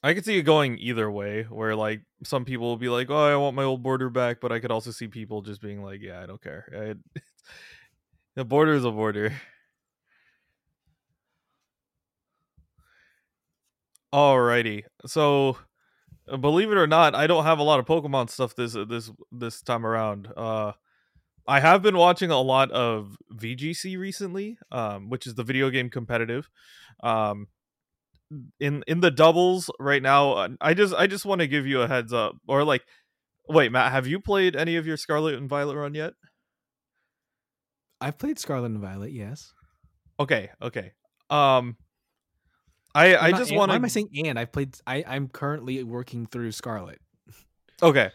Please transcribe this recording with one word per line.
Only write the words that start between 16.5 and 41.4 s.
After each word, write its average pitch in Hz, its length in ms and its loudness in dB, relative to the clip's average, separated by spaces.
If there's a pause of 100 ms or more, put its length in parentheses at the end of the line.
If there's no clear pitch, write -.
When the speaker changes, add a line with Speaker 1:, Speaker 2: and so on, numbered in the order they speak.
Speaker 1:
it 208 60 2
or 170 100 4
not, 156 300 4
I 147 100 2
don't 165 160 4
have 160 160 4
a 147 60 0
lot 147 160 4
of 117 60 -6
Pokemon 143 440 -2
stuff 127 240 -4
this, 117 220 -6
uh, 101 80 -4
this, 113 260 -8 (220)
this 120 280 -10
time 117 240 -6
around. 110 520 -4
Uh, 107 360 -6 (760)
I 139 100 6
have 170 240 8
been 196 140 4
watching 175 340 6
a 139 100 4
lot 131 300 4
of 110 460 -2 (140)
V 117 260 -12
G 151 180 -8
C 185 220 -10
recently, 196 600 -8 (140)
um, 104 400 -6
which 127 160 -8
is 120 80 -12
the 120 80 -6
video 131 280 0
game 123 200 -4
competitive. 117 580 -4 (540)
Um, 107 460 -2 (1120)
in, 143 260 -4
in 165 140 0
the 175 100 6
doubles 170 580 4 (120)
right 139 200 2
now, 139 340 6
uh, 180 140 0 (120)
I 160 140 2
just, 190 200 2
I 196 140 4
just 196 160 -6
wanna 185 240 0
give 135 180 -2
you 135 160 0
a 117 60 0
heads 120 240 -2
up, 113 240 -2 (100)
or, 135 160 0
like, 147 220 0 (640)
wait, 143 240 4
Matt, 127 180 2
have 131 160 0
you 170 140 -4
played 190 340 0
any 165 220 -2
of 160 100 -4
your 156 100 -4
Scarlet 151 380 -2
and 131 140 -10
Violet 143 280 -4
run 147 180 -8
yet? 151 200 -8 (1900)
Speaker 2:
I've 139 160 -6
played 294 220 -6
Scarlet 127 280 -6
and 110 120 -6
Violet, 101 340 -12
yes. 120 400 -14 (680)
Speaker 1:
Okay, 131 300 -2 (120)
okay. 104 300 -10 (380)
Um, 131 460 2 (1200)